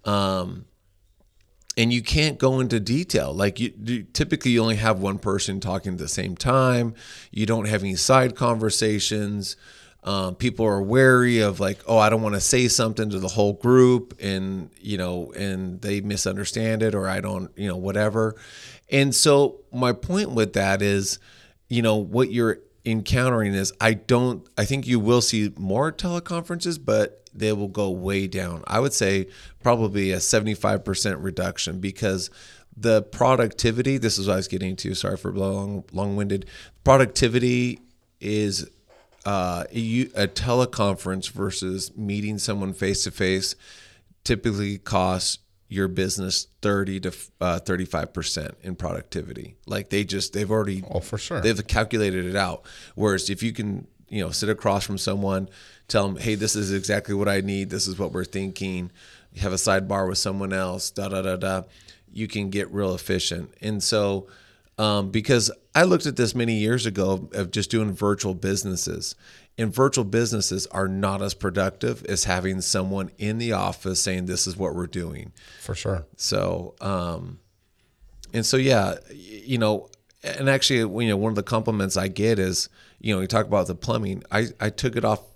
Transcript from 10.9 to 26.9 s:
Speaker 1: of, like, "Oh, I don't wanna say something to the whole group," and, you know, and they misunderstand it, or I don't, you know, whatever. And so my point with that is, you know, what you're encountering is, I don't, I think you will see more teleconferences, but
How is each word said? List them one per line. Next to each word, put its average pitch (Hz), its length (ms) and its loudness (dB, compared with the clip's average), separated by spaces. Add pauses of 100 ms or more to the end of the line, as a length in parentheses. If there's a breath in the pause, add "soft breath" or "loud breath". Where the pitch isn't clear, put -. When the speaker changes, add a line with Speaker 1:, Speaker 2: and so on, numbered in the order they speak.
Speaker 1:
of, 101 200 2
like, 98 260 0
"Oh, 113 120 6
I 107 120 8
don't 113 120 4
wanna 104 180 0
say 123 300 4
something 110 400 2
to 101 100 -2
the 92 80 -2
whole 101 260 4
group," 123 680 6
and, 95 480 -4 (100)
you 101 180 -4
know, 90 360 -4
and 95 480 -6
they 101 180 -2
misunderstand 101 800 -2
it, 110 140 2
or 95 120 0
I 95 120 -2
don't, 95 380 -6
you 101 100 -4
know, 90 100 -2
whatever. 107 580 0 (540 loud breath)
And 139 240 4
so 143 460 6 (140)
my 123 180 2
point 180 400 -2
with 110 220 0
that 98 280 2
is, 101 380 0 (480 loud breath)
you 120 140 0
know, 110 160 4
what 107 340 2
you're 113 280 2 (260)
encountering 113 680 2
is, 98 280 -2
I 113 120 4
don't, 120 540 2 (100)
I 107 60 2
think 127 240 -2
you 123 140 4
will 120 200 4
see 104 360 0
more 107 340 0
teleconferences, 170 920 -6
but 107 500 0